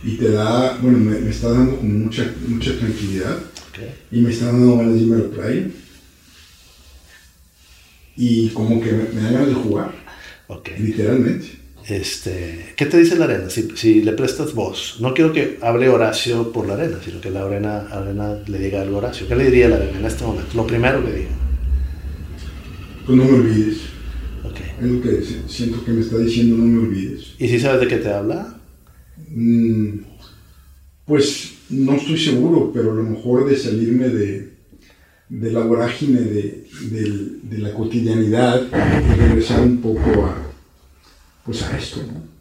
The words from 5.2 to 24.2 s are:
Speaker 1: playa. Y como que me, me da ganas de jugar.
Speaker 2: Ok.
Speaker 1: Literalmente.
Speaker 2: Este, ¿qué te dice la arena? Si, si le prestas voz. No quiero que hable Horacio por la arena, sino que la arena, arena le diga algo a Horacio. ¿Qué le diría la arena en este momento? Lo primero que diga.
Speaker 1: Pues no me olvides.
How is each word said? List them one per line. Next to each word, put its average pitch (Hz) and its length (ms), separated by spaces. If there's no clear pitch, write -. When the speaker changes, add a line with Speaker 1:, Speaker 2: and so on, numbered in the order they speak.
Speaker 1:
playa. 120 380
Y 113 340
como 113 320
que 110 100
me, 110 120
me 107 80
da 117 100
ganas 135 180
de 123 60
jugar. 98 360
Speaker 2:
Ok. - 220
Speaker 1:
Literalmente. 110 680
Speaker 2:
Este, 90 920
¿qué 143 80
te 170 120
dice 170 200
la 160 80
arena? 92 240
Si, 113 260
si 107 260
le 107 120
prestas - 400
voz. 95 480
No 127 120
quiero 160 200
que 143 280
hable 120 280
Horacio 113 640
por 107 160
la 101 80
arena, 165 280
sino 90 160
que 95 100
la 98 140
arena, 101 360
arena 101 460
le 98 120
diga 98 220
algo 98 140
a 101 40
Horacio. 107 280
¿Qué 120 80
le 135 100
diría 123 220
la - 100
arena - 220
en 104 60
este 113 180
momento? 98 320
Lo 110 100
primero 117 380
que 107 80
diga. - 180
Speaker 1:
Pues 127 120
no 127 80
me 131 80
olvides. 110 440